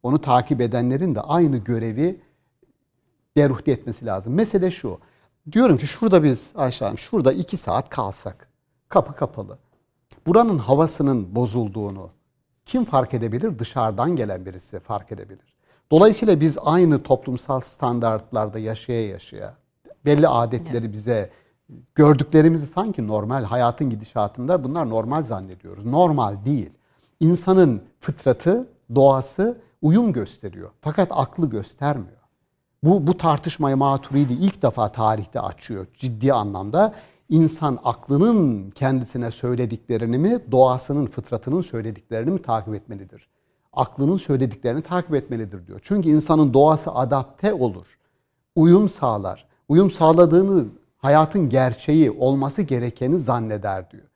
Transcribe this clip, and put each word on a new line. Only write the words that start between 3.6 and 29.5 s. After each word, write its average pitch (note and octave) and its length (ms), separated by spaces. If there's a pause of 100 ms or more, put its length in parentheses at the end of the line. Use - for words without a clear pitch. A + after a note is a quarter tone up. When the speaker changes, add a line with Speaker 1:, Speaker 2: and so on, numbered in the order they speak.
Speaker 1:
etmesi A#2 340
lazım. G#2 280
Mesele F#3+ 380
şu. G2+ 280 (520)
Diyorum G#3+ 260
ki D3 100
şurada F#3+ 360
biz, C3+ 320
Ayşe C3 300
Hanım, G#2+ 120
şurada C3+ 360
iki F3+ 240
saat - 320
kalsak, - 600 (400)
kapı - 260
kapalı. G2+ 420 (680)
Buranın G#3 300
havasının C3+ 760
bozulduğunu G#2 760 (560)
kim B3 200
fark C3 280
edebilir? A#2+ 460
Dışarıdan A#2 560
gelen G2 300
birisi F#2 340
fark G2+ 320
edebilir. F#2+ 440 (360)
Dolayısıyla G3+ 500
biz D#3 200
aynı D#3+ 420
toplumsal B2+ 560
standartlarda A2+ 1000
yaşaya A2 480
yaşaya, - 460 (520)
belli D3 220
adetleri A#2+ 580
Speaker 2:
Evet. G#2+ 80
Speaker 1:
bize, G#2+ 360 (680)
gördüklerimizi D3+ 720
sanki F3+ 400
normal, A2 360
hayatın A#2+ 460
gidişatında A#2+ 720
bunlar C#3+ 260
normal A2+ 340
zannediyoruz. F#2+ 640
Normal B2 600
değil. B2 240 (500)
İnsanın E3+ 600 (180)
fıtratı, E3+ 680 (280)
doğası C#3 640 (240)